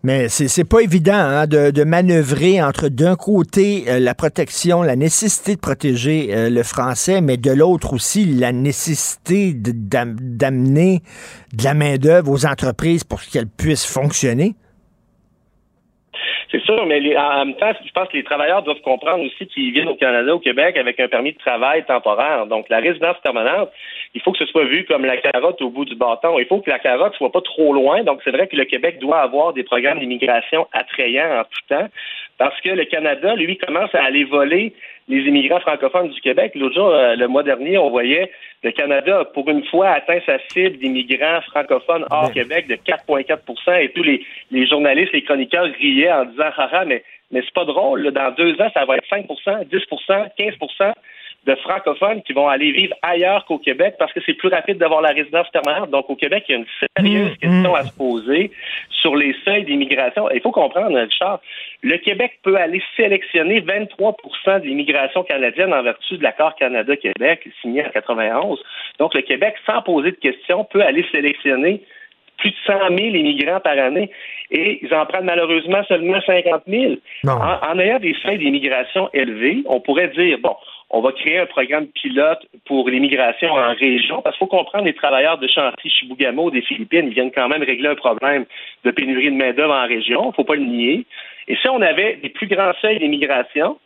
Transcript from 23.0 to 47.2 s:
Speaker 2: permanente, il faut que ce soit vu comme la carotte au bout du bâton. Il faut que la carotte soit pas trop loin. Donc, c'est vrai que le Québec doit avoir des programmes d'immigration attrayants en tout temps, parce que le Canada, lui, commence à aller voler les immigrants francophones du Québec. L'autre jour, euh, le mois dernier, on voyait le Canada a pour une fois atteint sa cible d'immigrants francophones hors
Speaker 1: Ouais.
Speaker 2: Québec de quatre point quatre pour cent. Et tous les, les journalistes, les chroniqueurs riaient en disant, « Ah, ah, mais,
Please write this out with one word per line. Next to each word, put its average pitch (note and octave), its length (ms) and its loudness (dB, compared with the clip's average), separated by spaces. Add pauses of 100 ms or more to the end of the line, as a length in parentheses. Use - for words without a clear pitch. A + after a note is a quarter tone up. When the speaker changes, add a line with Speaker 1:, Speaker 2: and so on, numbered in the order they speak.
Speaker 2:
permanente, C3+ 480 0 (420)
il A#2+ 80 -10
faut - 100 2
que - 60 -6
ce D#3 80 0
soit D#3 200 2
vu E3 200 0
comme C#3 180 0
la B2+ 140 2
carotte C#3+ 460 0
au B2 80 -4
bout C3+ 140 -6
du B2+ 100 -12
bâton. B2 420 2
Il B2 80 2
faut G3 160 0
que E3 80 -4
la C3 80 0
carotte C#3+ 380 0
soit C3 160 -2
pas F3+ 100 2
trop D#3 320 2
loin. C#3+ 300 4
Donc, C#3 200 0
c'est C3+ 60 0
vrai D#3 180 2
que D#3+ 80 -10
le C3+ 100 2
Québec C3+ 360 -2
doit D3+ 200 2
avoir C#3+ 320 2
des B2+ 100 -4
programmes C3 340 0
d'immigration B2+ 760 -2
attrayants C3 680 -2
en A2 60 -2
tout - 240 -12
temps, E3 180 -2 (500)
parce C#3 240 0
que F3+ 80 -4
le F#3 160 0
Canada, D#3 500 0
lui, F3+ 220 -2
commence F3 380 -2
à C#3 80 2
aller C#3 220 2
voler D3 500 0 (340)
les C3+ 120 2
immigrants C#3+ 380 2
francophones D3+ 500 0
du - 120 -14
Québec. F3+ 340 0
L'autre C3+ 200 -2
jour, F#3+ 140 4
euh, B2+ 260 4
le A#2+ 120 2
mois C3+ 160 2
dernier, C#3+ 340 0
on D3+ 120 4
voyait C3 420 0 (320)
le A#2 80 0
Canada C#3+ 480 0
a D#3 60 0
pour C#3+ 240 -6
une D3 160 0
fois F#3 240 2
atteint E3+ 360 0
sa C#3 120 2 (160)
cible F3+ 240 0
d'immigrants C3 640 -2 (100)
francophones D3 580 -2
hors D3+ 180 2
Speaker 1:
Ouais. B2 40 -2
Speaker 2:
Québec C3+ 380 -2
de A2+ 60 -2
quatre - 300 -4
point C#3+ 180 0
quatre - 200 -4
pour A#2 200 -14
cent. F3+ 120 2
Et D3 140 2
tous F3 140 -4
les, C#3+ 220 0 (260)
les C3 140 2
journalistes, D3 460 2
les D3+ 120 0
chroniqueurs D3 440 0 (100)
riaient C#3+ 360 2
en C#3 100 2
disant, « B2 220 -2 (120)
Ah, C3 140 0
ah, F3+ 140 0
mais, B2+ 180 -2 (280)